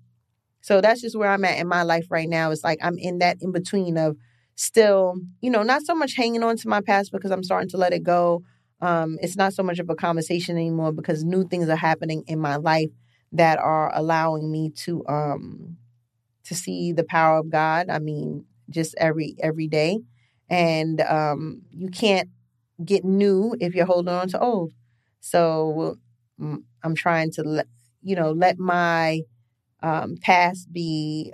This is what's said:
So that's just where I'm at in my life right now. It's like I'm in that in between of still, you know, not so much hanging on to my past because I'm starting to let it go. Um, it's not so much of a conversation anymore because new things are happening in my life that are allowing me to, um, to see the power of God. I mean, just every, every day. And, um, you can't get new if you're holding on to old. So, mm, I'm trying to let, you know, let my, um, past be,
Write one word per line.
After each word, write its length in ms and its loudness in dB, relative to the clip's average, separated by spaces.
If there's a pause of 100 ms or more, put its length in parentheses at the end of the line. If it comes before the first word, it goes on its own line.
(600)
So 200 4
that's 200 4
just 160 -8
where 140 2
I'm 140 2
at 120 2
in 100 -2
my 140 2
life 300 0
right 180 -2
now. 220 0
It's 120 -4
like 200 0
I'm 160 -2
in 200 -6
that 220 2
in 100 -4
between 460 -2
of 200 0 (380)
still, 600 4 (260)
you 80 -2
know, 140 2
not 180 2
so 140 -2
much 200 -2
hanging 280 0
on 140 0
to 100 -8
my 120 2
past 320 0
because 200 -4
I'm 120 -2
starting 260 -2
to 80 -8
let 140 2
it 120 -2
go. 400 2 (380)
Um, 400 0
it's 140 -4
not 180 2
so 100 -2
much 160 -4
of 100 -6
a 60 -2
conversation 640 -2
anymore 340 -2
because 320 -4
new 240 0
things 220 -2
are 60 2
happening 520 -2
in 120 -4
my 180 -2
life 340 0 (400)
that 260 4
are 380 0
allowing 560 0
me 180 -2 (140)
to, 240 -6
um, 720 -6 (640)
to 100 -12
see 380 -6
the 120 0
power 360 4
of 100 -4
God. 400 2
I 80 -2
mean, 480 -6 (240)
just 280 -4
every, 440 0
every 260 -2
day. 340 0 (500)
And, 500 2
um, 720 -2
you 180 -10
can't 400 0 (540)
get 200 2
new 560 2
if 160 -2
you're 100 4
holding 280 2
on 160 -2
to 100 -4
old. 320 0 (480)
So, 800 0 (420)
mm, 240 -8 (180)
I'm 140 -2
trying 360 0
to 120 -6
let, 240 -2 (340)
you 140 -4
know, 160 2
let 260 4
my, 640 2 (600)
um, 380 -2
past 500 2
be, 640 -4